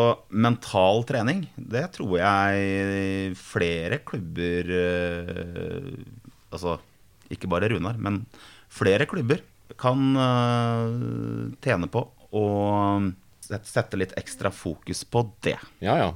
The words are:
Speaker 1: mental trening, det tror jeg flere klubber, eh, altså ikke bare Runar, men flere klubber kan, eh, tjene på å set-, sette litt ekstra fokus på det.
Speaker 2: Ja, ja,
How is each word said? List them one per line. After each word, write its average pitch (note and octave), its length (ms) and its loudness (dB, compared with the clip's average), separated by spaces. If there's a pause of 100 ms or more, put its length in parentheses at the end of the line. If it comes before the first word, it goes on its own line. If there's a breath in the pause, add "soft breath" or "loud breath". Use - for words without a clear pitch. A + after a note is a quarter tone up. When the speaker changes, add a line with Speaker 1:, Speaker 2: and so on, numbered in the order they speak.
(300)
Speaker 1:
mental A2 800 4
trening, C#3 380 -2 (100)
det B2 400 -6
tror F#2 240 0
jeg G2 1200 0
flere E2+ 680 -2
klubber, F2 640 -2
eh, F2 1200 -2 (580)
altså F2 260 -4 (540)
ikke - 180 -6
bare F#2 220 2
Runar, A#2 260 -2
men G#2 280 -2 (440 loud breath)
flere G#2+ 400 2
klubber D#3+ 320 0 (380)
kan, B2+ 220 2 (180)
eh, A#2 1400 0
tjene F#2 260 2
på A#2 140 0 (320)
å G#2+ 80 2 (960)
set-, - 260 -8
sette - 320 -2
litt F#2+ 220 0
ekstra - 320 -4
fokus - 560 -8
på A#2+ 160 2 (180)
det. D2 140 0 (240)
Speaker 2:
Ja, A2 180 2
ja, G#2+ 180 2